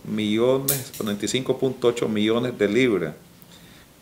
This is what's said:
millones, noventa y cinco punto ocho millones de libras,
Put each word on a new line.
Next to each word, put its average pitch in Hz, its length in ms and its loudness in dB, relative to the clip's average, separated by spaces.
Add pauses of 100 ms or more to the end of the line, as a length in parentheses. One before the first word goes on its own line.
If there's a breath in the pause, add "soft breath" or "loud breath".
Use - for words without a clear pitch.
millones, 123 880 0 (100)
noventa 101 220 -4
y - 20 -2
cinco 127 300 -2
punto 127 300 0
ocho 117 200 0
millones 110 500 0
de 101 100 2
libras, 101 460 2 (880 loud breath)